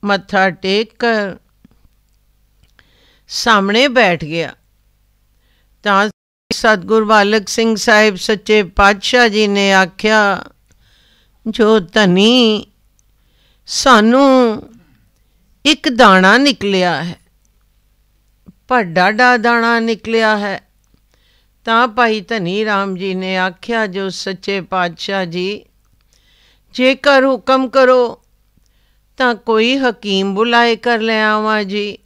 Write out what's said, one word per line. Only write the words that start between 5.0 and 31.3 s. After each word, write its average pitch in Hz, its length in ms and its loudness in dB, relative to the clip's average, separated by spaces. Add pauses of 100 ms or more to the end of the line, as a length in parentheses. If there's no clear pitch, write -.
ਤਾਂ 202 260 0 (440)
ਸਤਿਗੁਰ 220 500 0
ਬਾਲਕ 208 460 2
ਸਿੰਘ 226 260 -2
ਸਾਹਿਬ 214 400 2
ਸੱਚੇ 214 480 0
ਪਾਤਸ਼ਾਹ 202 640 0
ਜੀ 214 200 0
ਨੇ 202 260 0
ਆਖਿਆ, 196 720 0 (1040)
"ਜੋ 220 320 2
ਧਨੀ, 214 840 2 (1000)
ਸਾਨੂੰ 247 1000 2 (1000)
ਇੱਕ 302 240 0
ਦਾਣਾ 208 480 6
ਨਿਕਲਿਆ 190 680 0
ਹੈ, 175 160 -12 (1500)
ਭੱਡਾ 185 440 0
ਡਾ 247 260 2
ਦਾਣਾ 233 420 0
ਨਿਕਲਿਆ 226 580 -2
ਹੈ।" 202 260 -8 (1000)
ਤਾਂ 233 220 0
ਭਾਈ 220 340 -2
ਧਨੀ 202 440 -6
RAM 196 320 -4
ਜੀ 190 160 -6
ਨੇ 185 240 -6
ਆਖਿਆ, 202 500 -4
"ਜੋ 190 220 -6
ਸੱਚੇ 190 520 -8
ਪਾਤਸ਼ਾਹ 180 640 -6
ਜੀ, 180 400 -8 (1080)
ਜੇਕਰ 262 520 2
ਹੁਕਮ 262 440 -2
ਕਰੋ, 254 520 2 (960)
ਤਾਂ 247 180 0
ਕੋਈ 226 420 0
ਹਕੀਮ 202 580 -4
ਬੁਲਾਏ 233 400 0
ਕਰ 233 240 -4
ਲੈ 220 240 -2
ਆਵਾਂ 214 400 -2